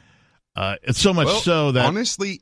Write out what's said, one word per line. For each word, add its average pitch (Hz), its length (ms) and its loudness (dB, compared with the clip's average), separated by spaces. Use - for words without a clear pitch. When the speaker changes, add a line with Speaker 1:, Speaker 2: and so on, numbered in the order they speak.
Speaker 1:
Uh, 95 260 -4
it's 127 160 -2
so 196 140 4
much 160 140 2
Speaker 2:
Well, 202 140 0
Speaker 1:
so 156 320 0
that 123 120 2
Speaker 2:
honestly, 196 580 -4